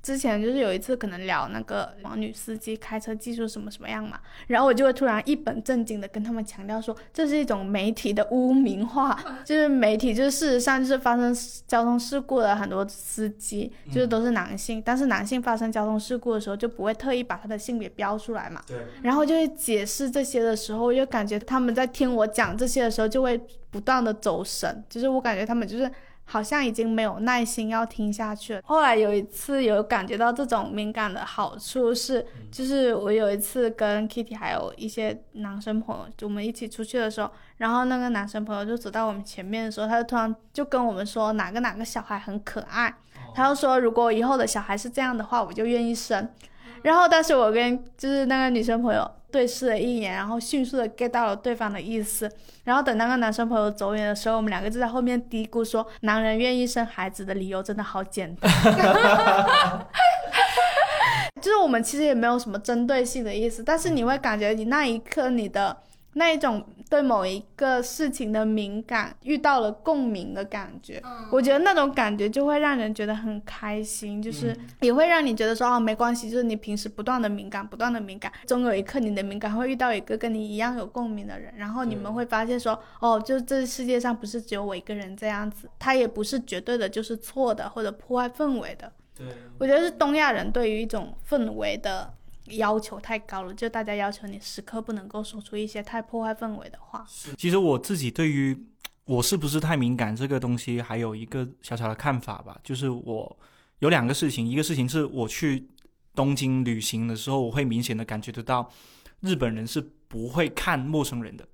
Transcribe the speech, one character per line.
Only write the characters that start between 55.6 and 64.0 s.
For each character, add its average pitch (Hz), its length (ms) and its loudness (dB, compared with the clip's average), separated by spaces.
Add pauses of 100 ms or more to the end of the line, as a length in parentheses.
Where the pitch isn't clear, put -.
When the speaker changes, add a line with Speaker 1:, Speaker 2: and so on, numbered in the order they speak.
Speaker 1:
说， 220 220 0 (160)
男 220 220 2
人 220 160 2
愿 254 180 2
意 247 80 2
生 240 200 0
孩 190 240 -6
子 190 160 -10
的 196 80 -4
理 190 160 -4
由 190 120 -4
真 202 140 -4
的 208 80 -4
好 190 180 -4
简 180 360 -6
单。 - 120 4
<laughs> 392 1400 6 (1600)
就 392 100 2
是 427 60 6
我 359 100 6
们 233 160 2
其 277 140 -4
实 302 60 2
也 294 100 6
没 233 120 2
有 240 140 4
什 240 100 -6
么 196 100 -6
针 240 280 0
对 262 160 2
性 247 180 -4
的 208 140 -4
意 226 140 0
思， 226 120 -6
但 302 160 2
是 339 120 0
你 254 160 2